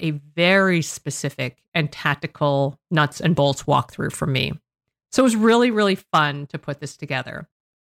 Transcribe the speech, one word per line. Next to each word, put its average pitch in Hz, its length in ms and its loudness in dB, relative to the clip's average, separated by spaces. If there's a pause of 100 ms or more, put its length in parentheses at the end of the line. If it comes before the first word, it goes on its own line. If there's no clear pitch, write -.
a 165 100 -2
very 175 720 2
specific - 800 -8 (120)
and 160 180 -2
tactical 143 840 -2 (140)
nuts 151 300 0
and - 160 2
bolts 143 260 2
walkthrough 143 500 -2
from - 200 -4
me. 131 220 -2 (580)
So 254 100 4
it 262 80 6
was 226 60 0
really, 233 340 4
really 208 240 2
fun 143 540 -2
to 151 100 -10
put - 220 -10
this - 160 -12
together. 131 520 -10 (400)